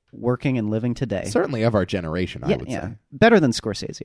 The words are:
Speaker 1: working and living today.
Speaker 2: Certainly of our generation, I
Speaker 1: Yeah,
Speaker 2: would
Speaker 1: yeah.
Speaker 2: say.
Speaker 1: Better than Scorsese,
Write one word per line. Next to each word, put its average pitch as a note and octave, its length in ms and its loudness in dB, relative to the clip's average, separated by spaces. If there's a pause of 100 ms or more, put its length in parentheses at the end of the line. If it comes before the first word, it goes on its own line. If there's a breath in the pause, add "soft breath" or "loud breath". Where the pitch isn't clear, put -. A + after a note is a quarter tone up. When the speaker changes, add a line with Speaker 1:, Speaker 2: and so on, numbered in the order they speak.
(120)
Speaker 1:
working B2 460 0
and G#2+ 120 -2
living A2+ 240 0
today. G#2 320 -4
Speaker 2:
Certainly A#2+ 380 0
of A#2 100 4
our F#2+ 120 2
generation, F2 580 -4
I - 60 0
Speaker 1:
Yeah, E3+ 80 2
Speaker 2:
would - 120 -10
Speaker 1:
yeah. A#2 200 -6
Speaker 2:
say. A2+ 40 -12 (180)
Speaker 1:
Better F#3 280 6
than C#3 120 4
Scorsese, - 540 -6